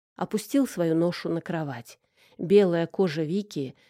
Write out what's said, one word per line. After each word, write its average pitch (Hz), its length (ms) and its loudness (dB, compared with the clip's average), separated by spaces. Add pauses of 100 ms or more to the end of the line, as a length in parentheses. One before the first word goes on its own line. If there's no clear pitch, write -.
(160)
Опустил 214 520 -2
свою 165 280 0
ношу 170 340 -2
на 165 120 -2
кровать. 143 580 -8 (380)
Белая 175 500 4
кожа 165 360 0
Вики 156 520 -6 (140)